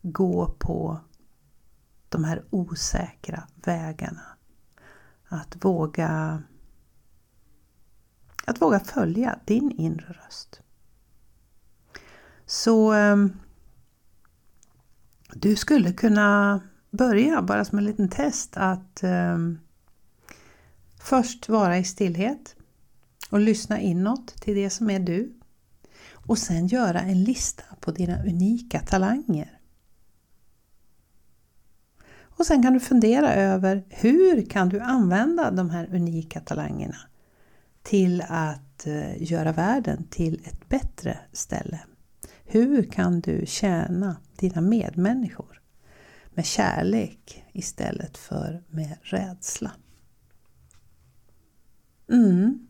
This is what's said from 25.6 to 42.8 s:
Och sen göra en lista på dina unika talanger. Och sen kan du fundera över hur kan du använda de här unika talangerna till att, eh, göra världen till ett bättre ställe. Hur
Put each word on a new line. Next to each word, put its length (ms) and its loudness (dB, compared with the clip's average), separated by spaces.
Och 260 -4
sen 300 -2
göra 340 0
en 220 2
lista 400 -4
på 120 -6
dina 320 -4
unika 560 0
talanger. 800 -2
Och 260 -4
sen 180 4
kan 100 6
du 60 4
fundera 540 4
över 560 2
hur 600 4
kan 200 2
du 100 -2
använda 720 2
de 180 0
här 260 -4
unika 440 -2
talangerna 580 -6
till 440 2
att, 600 -6
eh, 440 -6
göra 200 0
världen 580 0
till 360 -4
ett 240 -14
bättre 500 -4
ställe. 480 -8
Hur 480 2